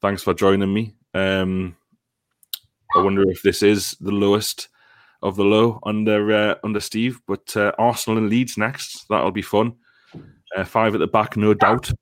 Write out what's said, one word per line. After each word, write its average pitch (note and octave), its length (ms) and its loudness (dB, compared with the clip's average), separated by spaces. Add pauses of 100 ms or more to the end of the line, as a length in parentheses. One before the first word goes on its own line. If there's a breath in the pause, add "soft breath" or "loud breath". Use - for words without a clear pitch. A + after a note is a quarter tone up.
thanks G2+ 200 -2
for F#2+ 120 0
joining G2 400 2
me. G#2+ 220 -4 (180)
Um, F#2+ 640 -2 (1160)
I G2 80 2
wonder G2 280 2
if F2+ 120 -6
this G2 220 2
is G2+ 380 2
the G2 100 -4
lowest G2+ 560 0 (540 soft breath)
of G2 160 -4
the G2+ 80 2
low A2 400 4
under, G#2+ 480 0
uh, G#2 280 2
under G#2 200 -4
Steve, A#2+ 440 -6
but, - 300 -8
uh, G#2 240 2
Arsenal A2+ 380 0
and A2 120 0
Leeds A#2+ 280 -2
next. - 500 -6
That'll F#2+ 240 0
be G2 100 -6
fun. A2+ 340 -2 (800 loud breath)
Uh, F#2 80 -4
five A2 280 0
at G#2+ 60 -2
the D#2 80 0
back, G#2+ 300 0
no G#2+ 160 4
doubt A2+ 360 2 (120)